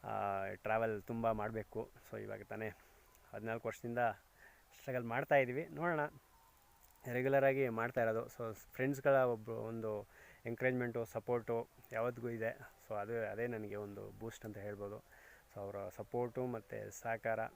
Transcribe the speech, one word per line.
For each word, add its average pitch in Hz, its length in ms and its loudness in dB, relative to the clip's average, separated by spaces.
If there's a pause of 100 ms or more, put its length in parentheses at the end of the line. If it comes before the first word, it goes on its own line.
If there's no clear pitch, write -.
ಆ, 123 60 -8 (440)
ಟ್ರಾವೆಲ್ 107 500 0
ತುಂಬ 117 280 0
ಮಾಡಬೇಕು. 110 580 -4 (220)
So, 107 100 -6
ಇವಾಗ 104 200 -8
ತಾನೇ 107 280 -6 (640)
ಹದಿನಾಲ್ಕು 113 340 -4
ವರ್ಷದಿಂದ 117 300 -4 (800)
ಸ್ಟ್ರಗಲ್ 127 240 -4
ಮಾಡ್ತಾಯಿದ್ದೀವಿ, 131 680 4
ನೋಡೋಣ. 156 340 0 (1080)
ರೆಗ್ಯುಲರಾಗಿ 135 560 6
ಮಾಡ್ತಾ 117 320 0
ಇರೋದು. 113 260 2
So, 113 260 -6
ಫ್ರೆಂಡ್ಸ್ಗಳ 135 600 2
ಒಬ್ಬ 120 340 4
ಒಂದು 110 580 -4 (380)
ಎಂಕರೇಜ್ಮೆಂಟು, 120 600 0
ಸಪೋರ್ಟು 117 600 0 (240)
ಯಾವತ್ತಿಗೂ 117 380 0
ಇದೆ. 113 280 -2 (320)
So, 110 60 -2
ಅದು, 107 360 -2
ಅದೇ 113 160 0
ನನಗೆ 107 280 -4
ಒಂದು 101 440 -8
ಬೂಸ್ಟ್ 113 260 -8
ಅಂತ 107 120 -8
ಹೇಳ್ಬೋದು. 101 400 -6 (560)
So, 104 60 -10
ಅವರ 101 160 -6 (140)
ಸಪೋರ್ಟು 120 560 -2
ಮತ್ತು 110 460 -6
ಸಹಕಾರ 113 480 -2 (160)